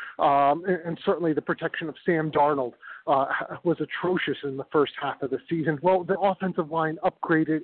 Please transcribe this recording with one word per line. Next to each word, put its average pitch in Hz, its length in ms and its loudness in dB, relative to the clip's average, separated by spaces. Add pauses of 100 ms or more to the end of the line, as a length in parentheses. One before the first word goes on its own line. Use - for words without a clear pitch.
(200)
Um, 147 480 4
and, 180 180 0
and 170 200 -6
certainly 165 260 2
the 147 100 0
protection 165 460 -4
of 151 80 -8 (100)
Sam 160 240 2
Darnold, 143 440 2 (340)
uh, 139 200 4 (360)
was 165 160 2
atrocious 160 640 -2
in 135 140 -6
the 135 120 -8
first 147 220 2 (100)
half 139 200 -6
of 131 80 -4
the 131 100 -4 (100)
season. 156 320 -2
Well, 180 220 4
the 185 160 -2
offensive 185 500 0
line 160 360 -2
upgraded 156 580 0